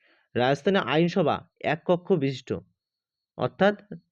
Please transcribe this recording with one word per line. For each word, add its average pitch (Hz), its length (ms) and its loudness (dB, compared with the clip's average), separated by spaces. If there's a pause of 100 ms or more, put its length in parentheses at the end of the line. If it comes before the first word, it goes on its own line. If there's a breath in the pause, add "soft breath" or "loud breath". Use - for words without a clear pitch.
(360)
রাজস্থানে 139 440 2
আইনসভা 160 680 0 (140)
এক 151 240 -2
কক্ষ 180 280 0
বিশিষ্ট, 135 400 -2 (840)
অর্থাৎ - 440 0 (300)